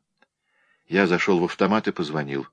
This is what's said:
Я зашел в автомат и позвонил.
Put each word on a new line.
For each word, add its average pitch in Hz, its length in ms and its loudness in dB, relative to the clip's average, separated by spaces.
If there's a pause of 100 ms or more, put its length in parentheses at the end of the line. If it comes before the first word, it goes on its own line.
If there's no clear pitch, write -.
(880)
Я 95 200 4
зашел 90 320 2
в 87 60 2
автомат 101 420 0
и 98 40 -2
позвонил. 73 600 -6